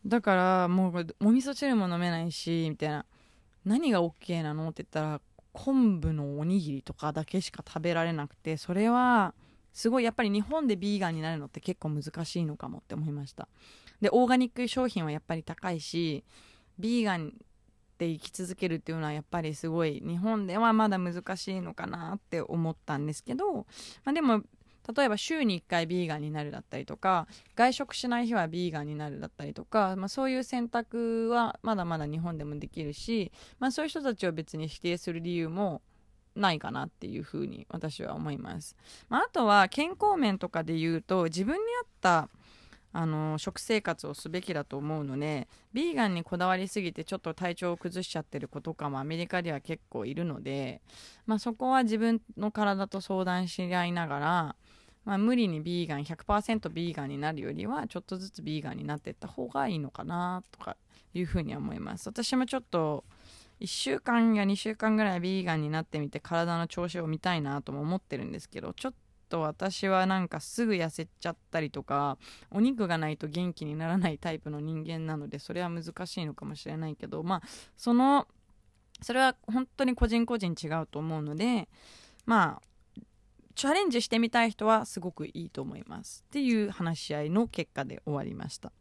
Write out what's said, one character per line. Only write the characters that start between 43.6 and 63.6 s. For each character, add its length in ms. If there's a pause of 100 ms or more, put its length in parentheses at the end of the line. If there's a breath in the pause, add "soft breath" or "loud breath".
活 260
を 80
す 140
べ 120
き 140
だ 100
と 120
思 240
う 40
の 140
で、 300 (240 soft breath)
ビ 200
ー 20
ガ 120
ン 80
に 80
こ 140
だ 100
わ 100
り 120
す 120
ぎ 120
て 120
ち 80
ょ 40
っ 40
と 140
体 220
調 160
を 40
崩 260
し 60
ち 80
ゃ 40
っ 40
て 140
る 100
子 120
と 140
か 160
も 100
ア 40
メ 120
リ 100
カ 160
で 100
は 80
結 280
構 180
い 80
る 100
の 180
で、 380 (460 loud breath)
ま 100
あ、 20
そ 160
こ 160
は 120
自 160
分 220 (160)
の 140
体 360
と 140
相 240
談 240
し 260
合 120
い 60
な 140
が 120
ら、 380 (480 soft breath)
ま 100
あ、 40
無 180
理 120
に 120
ビ 240
ー 40
ガ 80
ン、 80
百 200
パ 120
ー 60
セ 120
ン 60
ト 100
ビ 220
ー 20
ガ 100
ン 60
に 80
な 140
る 100
よ 100
り 140
は、 200
ち 120
ょ 20
っ 20
と 140
ず 140
つ 120
ビ 180
ー 20
ガ 100
ン 40
に 80
な 120
っ 40
て 100
っ 40
た 140
方 200
が 200
い 60
い 40
の 120
か 140
な 460
と 80
か 180 (360 soft breath)
い 100
う 40
ふ 100
う 60
に 100
は 60
思 160
い 60
ま 180
す。 100
私 280
も 100
ち 80
ょ 40
っ 120
と、 340 (560 loud breath)